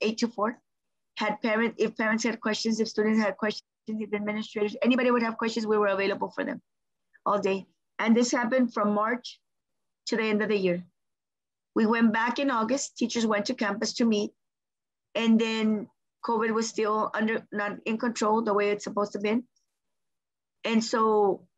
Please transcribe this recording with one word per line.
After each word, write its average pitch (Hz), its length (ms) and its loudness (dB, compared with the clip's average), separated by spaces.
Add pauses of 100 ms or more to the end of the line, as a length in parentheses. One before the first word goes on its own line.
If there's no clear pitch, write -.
eight 220 180 -2
to 233 100 0
four. 226 300 -4 (580)
Had 214 260 -4
parent, 220 360 0
if 220 180 0
parents 220 280 0
had 226 160 -2
questions, 220 400 -2
if 220 80 0
students 220 320 2
had 202 160 0
questions, - 280 -4 (220)
if 214 280 -8
administrators, 208 680 -4
anybody 247 280 4
would 240 120 2
have 226 140 -4
questions, 226 300 -2
we 214 100 2
were 208 120 4
available 196 420 -2
for - 140 -6
them - 180 -8 (640)
all 202 120 2
day. 190 280 -2 (320)
And 220 180 4
this 247 140 4
happened 247 420 0
from 208 220 0
March 220 460 -2 (680)
to 240 100 -2
the 226 60 0
end 214 200 0
of 208 60 -2
the 208 80 2
year. 180 260 0 (920)
We 220 120 4
went 226 260 4
back 226 260 -2
in 277 120 0
August. 233 460 -2
Teachers 226 300 -2
went 208 200 0
to 254 80 -4
campus 214 400 -4
to 247 100 0
meet. 214 260 2 (840)
And 226 240 4
then 220 500 -2 (360)
covid 226 280 0
was 220 160 -2
still 214 440 -2
under, 220 400 -2
not 208 320 -4
in 220 140 -2
control 226 420 0
the 214 140 0
way 202 160 2
it's 208 140 -4
supposed 208 280 -4
to 208 60 -6
be. 214 240 0 (1200)
And 220 160 2
so 214 640 2 (120)